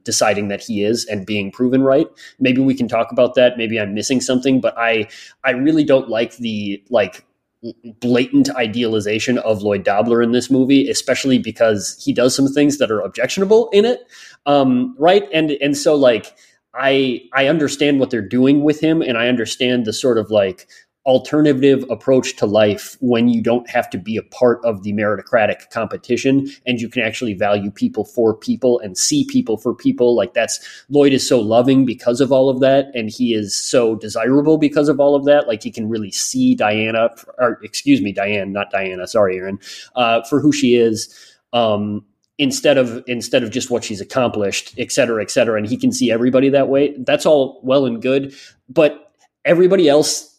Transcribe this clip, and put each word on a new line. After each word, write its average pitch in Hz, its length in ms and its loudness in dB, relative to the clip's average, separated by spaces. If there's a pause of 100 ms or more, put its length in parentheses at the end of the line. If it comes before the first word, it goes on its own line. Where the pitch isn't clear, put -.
deciding 104 460 -2
that 101 120 -8
he 101 220 -6
is 110 220 -2
and 101 200 -8
being 101 260 -6
proven 127 300 0
right. 135 240 2 (340)
Maybe 127 220 2
we 135 140 2
can 120 120 -4
talk 113 240 -4
about 123 220 0
that. 123 240 4
Maybe 113 220 -4
I'm 101 160 -4
missing 120 260 -2
something, 131 400 0
but 113 160 -2
I, 113 300 0 (360)
I 131 100 0
really 151 300 0
don't 135 240 2
like 117 300 -4
the, 104 540 -6
like, 104 320 -2 (760)
blatant 127 520 0
idealization 110 880 -2
of 107 240 -2
Lloyd 101 200 -2
Dobler 117 380 2
in 117 100 0
this 123 200 0
movie, 135 360 2
especially 127 520 -2
because 110 640 -2
he 139 80 -2
does 127 220 0
some 139 120 2
things 147 300 0
that 110 140 0
are 104 100 -2
objectionable 196 720 0
in 202 100 6
it. 247 240 -2 (380)
Um, 131 540 2
right. 190 340 4
And, 160 200 0
and 143 220 0
so, 151 200 2
like, 123 420 2 (380)
I, 135 480 0 (100)
I 135 140 2
understand 147 520 2
what 123 120 -2
they're 117 100 -2
doing 131 420 2
with 151 160 2
him, 160 220 0
and 120 160 -2
I 117 100 0
understand 123 580 -2
the 107 60 -4
sort 120 280 0
of, 104 100 -4
like, 98 380 0 (400)
alternative 135 840 2
approach 127 460 0
to 120 100 -4
life 104 540 0
when 120 300 2
you 117 120 0
don't 120 280 -2
have 120 200 -2
to 107 80 -8
be 104 200 -8
a 92 60 -8
part 117 420 0
of 101 180 -4
the 101 80 -6
meritocratic 104 800 -2
competition 123 760 -2 (200)
and 123 160 -4
you 113 80 -8
can 127 120 -6
actually 113 320 -4
value 101 380 -2
people 110 320 -4
for 110 320 0
people 123 440 -2
and 92 180 -14
see 143 320 -2
people 123 260 -2
for 117 180 -4
people. 123 440 0
Like, 98 160 -2
that's, 113 260 -4 (300)
Lloyd 143 240 4
is 123 120 0
so 127 140 2
loving 123 460 4
because 120 340 -2
of 135 140 0
all 131 160 4
of 127 100 0
that, 135 340 2
and 113 160 -6
he 120 240 -2
is 104 220 -4
so 117 400 0
desirable 131 640 0
because 147 320 2
of 139 100 2
all 143 160 4
of 139 80 0
that. 143 240 4
Like, 110 160 -4
he 113 80 -8
can 110 160 -8
really 107 240 -6
see 127 440 0
Diana, 110 560 0 (260)
or 120 260 -2
excuse 123 380 0
me, 101 100 -4
Diane, 98 400 -4
not 101 180 -6
Diana, 92 380 -6
sorry, 95 300 2
Aaron, 98 220 -8 (360)
uh, 117 280 2
for 139 180 -2
who 147 100 2
she 123 240 2
is, 113 320 2 (460)
um, 104 520 -2 (320)
instead 139 400 0
of, 123 300 -2
instead 123 360 -4
of 107 80 -8
just 123 180 -6
what 117 160 -4
she's 101 160 -8
accomplished, 107 760 -4
et 123 140 -8
cetera, 117 320 0
et - 80 -12
cetera. 113 260 0
And 107 120 -4
he 123 80 -4
can 123 160 0
see 123 180 0
everybody 127 380 2
that 135 180 2
way. 139 300 0
That's 139 280 -2
all 147 380 2
well 131 220 2
and 117 160 -4
good, 135 340 -2 (320)
but 147 380 0 (400)
everybody 180 420 4
else - 520 0